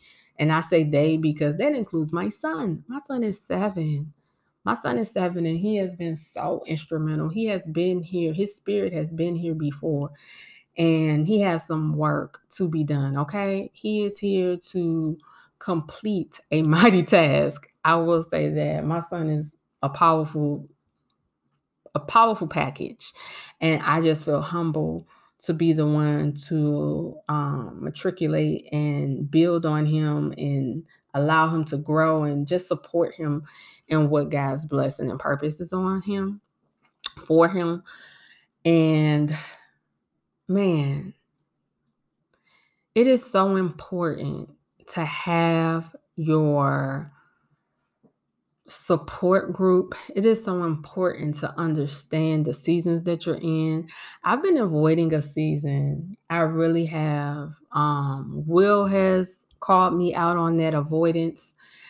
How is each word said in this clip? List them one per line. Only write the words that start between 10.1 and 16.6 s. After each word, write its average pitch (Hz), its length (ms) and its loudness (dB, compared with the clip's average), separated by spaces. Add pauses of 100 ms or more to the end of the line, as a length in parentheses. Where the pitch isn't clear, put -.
And 156 480 2
he 208 140 2
has 175 260 0
some 156 300 -2
work 151 460 -2 (160)
to 185 100 0
be 156 160 0
done, 139 340 0
okay? 196 560 -2
He 214 300 -2
is 202 140 -4
here 185 400 0
to 165 600 -2 (400)
complete 175 840 -4 (100)
a 156 100 2